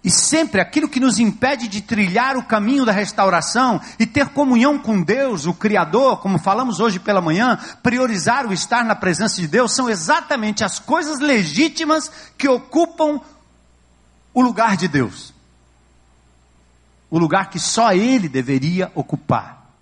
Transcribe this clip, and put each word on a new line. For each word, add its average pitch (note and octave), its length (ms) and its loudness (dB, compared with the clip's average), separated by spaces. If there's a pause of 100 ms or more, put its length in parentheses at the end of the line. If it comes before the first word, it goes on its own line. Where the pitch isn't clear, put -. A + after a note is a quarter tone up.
E F#3 60 0
sempre C#4+ 500 0
aquilo C#4+ 280 -2
que - 100 -4
nos A#3+ 220 2
impede A#3+ 480 0
de G3 120 -8
trilhar A3 560 -2
o B3+ 60 -4
caminho A3+ 420 0
da A3 60 2
restauração G3+ 880 0 (200)
e A3+ 60 4
ter C#4 240 0
comunhão C4+ 460 2
com G#3+ 240 0
Deus, G3+ 460 0
o F3 80 -2
Criador, G#3 640 2
como F#3+ 200 -2
falamos G3+ 420 -2
hoje G#3 180 0
pela G3 220 0
manhã, F#3 360 2 (280)
priorizar A#3+ 640 0
o G#3 60 -4
estar A#3 320 -2
na A3 120 0
presença F#3 440 -2
de E3+ 60 -2
Deus, G#3 260 0
são B3+ 160 -2
exatamente A3 760 -2
as - 160 -6
coisas D4+ 400 -2
legítimas D4 920 0 (260)
que C#4 120 -2
ocupam D4+ 720 0 (1120)
o B3 60 2
lugar A3+ 360 2
de F3 120 -2
Deus. C3+ 440 -4 (1800)
O D#3+ 80 0
lugar F3 320 0
que E3+ 100 -8
só A3+ 320 2
Ele G#3+ 360 2
deveria C#3 680 -2
ocupar. - 760 -4 (120)